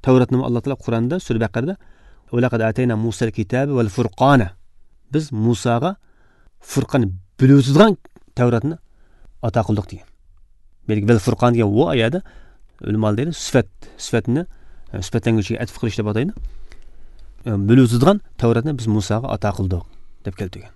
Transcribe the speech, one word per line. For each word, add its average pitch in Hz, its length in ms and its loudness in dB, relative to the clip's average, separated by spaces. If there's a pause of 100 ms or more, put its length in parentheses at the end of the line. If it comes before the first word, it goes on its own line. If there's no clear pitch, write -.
Tavratnimi 127 400 4
Alloh 120 160 -2
taolo 139 160 -4
Qur'onda, 120 440 -2
Sura 117 180 -4
Baqarada 117 360 -4 (500)
"Va 120 160 -2
laqad 120 200 0
atayna 113 360 0
Musal 113 340 -2
kitaba 127 420 -2
wal 117 180 0
furqana." 120 580 2 (640)
Biz 156 220 -2
Musaga 120 580 0 (760)
Furqon 131 360 0 (320)
bo'lib 135 240 6
o'tadigan 147 340 6 (400)
Tavratni 123 440 0 (680)
ato 117 180 0
qildik 104 280 -2
degan. - 200 -18 (800)
Belki 107 200 0
vel 117 100 6
Furqon 120 340 0
degan 113 160 2
bu 107 180 2
oyatda 143 340 -2 (580)
ulamolar 107 380 -2
deydi, 151 160 -4
sifat, - 360 0 (260)
sifatni, - 480 -2 (440)
e, 101 160 -10
sifatlanguvchiga 113 580 -2
atf - 160 -10
qilish 113 220 -4
deb 107 80 -4
ataydi. 113 260 -2 (1080)
E, - 140 -8
bo'lib 110 280 6
o'tadigan 127 340 4 (200)
Tavratni 117 340 2
biz 113 140 -6
Musaga 104 420 -2
ato 104 240 -4
qildik 92 320 -4 (380)
deb 98 140 -10
keltirgan. - 400 -12